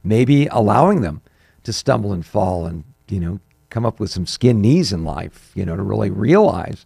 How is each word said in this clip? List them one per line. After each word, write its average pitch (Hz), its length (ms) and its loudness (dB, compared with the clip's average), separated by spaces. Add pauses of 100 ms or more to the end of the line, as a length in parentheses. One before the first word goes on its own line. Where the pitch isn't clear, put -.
maybe 127 440 4
allowing 123 540 2
them 78 200 -6 (420)
to - 80 -8
stumble 110 400 -2
and 85 140 -6
fall 92 400 -2
and, 82 180 -10 (240)
you 101 120 -4
know, 85 200 -4 (300)
come 113 160 -4
up - 140 -4
with 101 120 -4
some 92 140 -6
skin 117 340 2
knees 123 320 2
in 82 140 -4
life, 82 500 -10
you 95 100 -4
know, 85 120 -4
to 98 60 -4
really 104 260 -2
realize, 104 760 0